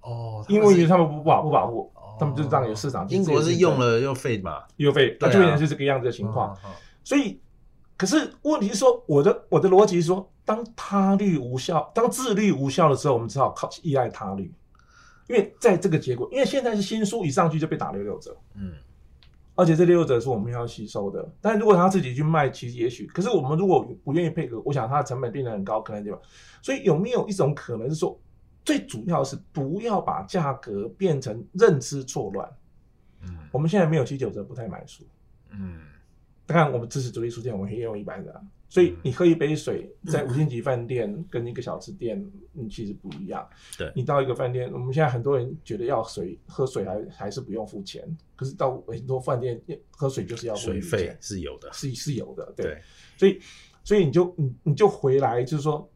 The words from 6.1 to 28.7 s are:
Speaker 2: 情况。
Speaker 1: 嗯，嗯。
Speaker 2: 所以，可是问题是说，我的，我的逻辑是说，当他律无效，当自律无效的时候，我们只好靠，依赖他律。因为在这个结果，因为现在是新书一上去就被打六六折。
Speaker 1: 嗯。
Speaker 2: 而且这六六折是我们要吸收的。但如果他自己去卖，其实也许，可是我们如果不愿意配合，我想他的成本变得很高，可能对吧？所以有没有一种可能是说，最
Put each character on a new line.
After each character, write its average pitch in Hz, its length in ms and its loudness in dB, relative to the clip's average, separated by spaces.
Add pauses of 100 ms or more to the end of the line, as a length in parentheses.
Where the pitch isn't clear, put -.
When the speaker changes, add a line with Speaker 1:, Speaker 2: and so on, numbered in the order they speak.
Speaker 2:
情 101 140 -6
况。 110 300 -2
Speaker 1:
嗯， - 100 -20
嗯。 98 40 -16 (340)
Speaker 2:
所 262 120 0
以， 269 240 0 (560)
可 - 80 -2
是 247 260 0 (120)
问 302 180 0
题 202 80 -2
是 - 60 -6
说， 240 320 4
我 143 160 4
的， 202 260 2
我 170 120 4
的 190 80 4
逻 190 180 10
辑 180 140 2
是 160 80 0
说， 185 200 0 (160)
当 226 300 -2
他 196 400 2
律 190 240 2
无 123 180 -4
效， 147 380 -2
当 233 160 4
自 254 240 -2
律 208 160 4
无 139 180 0
效 151 220 4
的 131 60 4
时 131 100 -2
候， 139 80 4
我 117 40 0
们 117 100 -4
只 139 100 -6
好 123 140 2
靠， - 180 -8 (120)
依 147 120 -2
赖 127 140 2
他 98 260 -10
律。 98 180 -8 (760)
因 240 80 -6
为 208 240 2
在 208 160 6
这 170 140 0
个 156 100 2
结 127 160 -2
果， 131 160 -6
因 254 80 -2
为 277 60 4
现 254 180 0
在 233 140 0
是 208 60 0
新 220 200 -2
书 208 220 -2
一 147 60 0
上 170 200 2
去 156 80 -2
就 151 80 -2
被 - 120 -4
打 78 140 -6
六 98 100 -8
六 101 160 -8
折。 - 180 -18 (200)
Speaker 1:
嗯。 95 180 -12 (800)
Speaker 2:
而 180 100 4
且 160 100 6
这 175 120 6
六 170 140 8
六 160 40 4
折 131 160 2
是 117 80 -6
我 127 80 0
们 113 160 -4
要 120 140 -6
吸 113 200 -12
收 101 240 -6
的。 - 160 -8 (140)
但 214 180 2
如 220 60 0
果 214 100 10
他 180 140 6
自 185 100 2
己 131 160 -2
去 143 80 -2
卖， 151 280 2
其 123 180 -10
实 120 80 -12
也 120 140 0
许， 107 160 -12
可 - 160 -4
是 196 80 0
我 196 100 4
们 139 160 -2
如 190 100 2
果 160 160 6 (220)
不 139 80 -4
愿 170 140 2
意 - 20 0
配 160 200 -4
合， 113 180 -8
我 139 40 -2
想 131 160 0
他 139 120 0
的 139 60 0
成 127 180 -8
本 - 100 -6
变 139 100 -6
得 120 80 -4
很 101 140 -6
高， 107 160 -2
可 110 140 -12
能 104 100 -8
对 104 80 -8
吧？ 87 60 -12 (420)
所 269 140 -4
以 - 80 -8
有 156 160 4
没 220 120 -2
有 220 160 0
一 214 60 -6
种 151 220 0
可 120 240 -10
能 117 100 -6
是 156 60 -2
说， - 260 -4 (460)
最 294 180 2